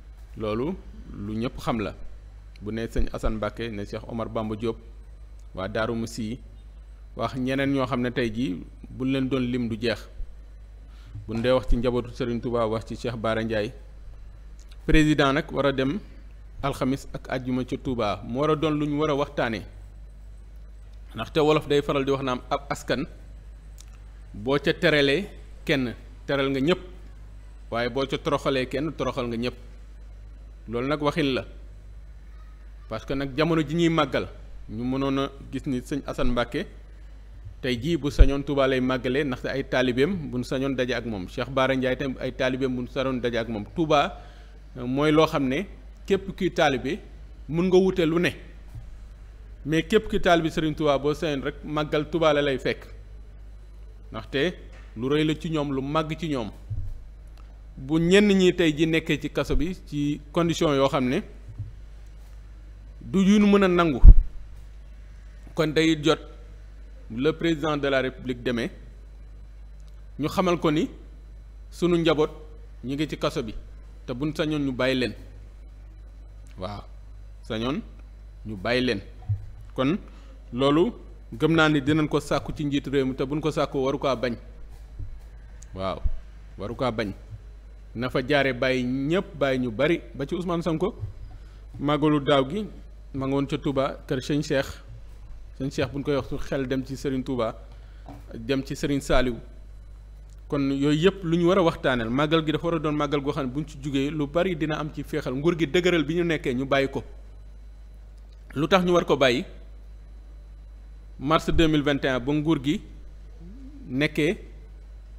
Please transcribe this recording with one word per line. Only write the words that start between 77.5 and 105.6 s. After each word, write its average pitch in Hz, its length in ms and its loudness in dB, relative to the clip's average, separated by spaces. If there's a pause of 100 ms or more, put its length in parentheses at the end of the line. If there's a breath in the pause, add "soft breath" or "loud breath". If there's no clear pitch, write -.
ñu 107 100 -8
bàyyi 117 300 0
leen. 107 160 0 (760)
Kon 139 200 2 (580 loud breath)
loolu 143 380 4 (400)
gëm 156 220 2
naa 156 160 8
ni 147 120 4
dinañ 151 260 4
ko 147 120 2
sàkku - 360 -2
ci 160 100 -4
njiitu 139 240 0
réew 135 160 4
mi, 131 80 0
te 139 100 -2
buñ 147 160 -2
ko 151 120 0
sàkku 147 260 0
waru 139 220 2
kaa 139 160 2
bañ. 120 180 0 (1400)
Waaw, 95 260 -2 (560)
waru 110 180 -6
kaa 127 160 0
bañ. 107 200 -2 (840)
Na 120 140 -2
fa 139 180 2
jaare 139 260 4
bàyyi 127 300 2
ñëpp, 143 540 0
bàyyi 135 220 2
ñu 123 120 0
bari 156 300 2 (140)
ba 135 100 -4
ci - 100 -6
Ousmane 170 280 -2
Sonko. 175 320 0 (840 soft breath)
Màggalu 147 400 4
daaw 139 300 4
gi 202 160 -4 (480)
ma 135 140 -4
nga 135 80 0
woon 139 120 2
ca 147 100 -2
Touba, 135 500 0
kër 143 120 0
Sëñ 147 220 0
Cheikh. 139 240 0 (920)
Sëñ 131 100 -4
Cheikh 131 220 -2
buñ 139 120 -4
koy 143 120 0
wax 127 140 0
su 143 80 -4
xel 135 300 -2
dem 135 160 0
ci 131 120 -8
Serigne 131 280 -2
Touba, 120 320 -2 (800 soft breath)
dem 127 300 0
ci 143 120 -6
Serigne 143 260 0
Saliou. 127 360 4 (1120)
Kon 139 240 0
yooyu 139 200 4 (140)
yëpp 190 180 4
lu 165 140 2
ñu 170 120 6
war 196 100 6
a - 20 6
waxtaaneel, 131 480 2
màggal 156 360 4
gi 151 60 2
dafa 147 140 0
war 170 100 2
a 160 40 0
doon 151 160 0
màggal 147 260 2
goo 143 100 0
xam 147 140 -2
ne 123 60 -4
buñ 151 160 -4
ci - 140 -14
jugee 139 280 0
lu 151 160 -2
bari 175 300 2
dina 151 240 -2
am 151 120 -6
ci 143 120 -8
féexal. 143 320 -4
Nguur 165 240 2
gi 160 80 2